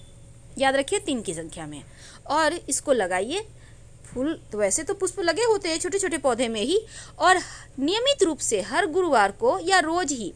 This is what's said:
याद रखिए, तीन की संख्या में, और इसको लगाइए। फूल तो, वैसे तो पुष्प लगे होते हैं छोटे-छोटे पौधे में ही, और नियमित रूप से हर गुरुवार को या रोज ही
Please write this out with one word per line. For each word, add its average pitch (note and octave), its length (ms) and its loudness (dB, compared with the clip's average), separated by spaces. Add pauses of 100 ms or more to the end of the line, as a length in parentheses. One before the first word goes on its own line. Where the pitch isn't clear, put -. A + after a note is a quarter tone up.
(580)
याद C4+ 180 2
रखिए, C4+ 220 0
तीन C#4 240 -4
की F#3 120 -6
संख्या E3 320 -10
में, D3 180 -14 (420)
और D4+ 260 2
इसको D4 400 -2
लगाइए। A3 560 0 (560)
फूल C#4 360 -4 (120)
तो, G#3+ 60 -6
वैसे G#3 240 0
तो G4 120 -2
पुष्प F#4+ 260 -4
लगे E4+ 240 0
होते G#4 240 2
हैं D#4+ 100 0
छोटे-छोटे F#4 400 -2
पौधे B3+ 300 0
में A3 140 -2
ही, F4+ 240 0 (320)
और F4+ 180 6 (420)
नियमित A4+ 440 2
रूप D#4+ 160 2
से G#3 220 0
हर C4 260 0
गुरुवार C#4+ 460 4
को D4+ 260 0
या F#4 200 4
रोज E4 340 0
ही A3 240 -8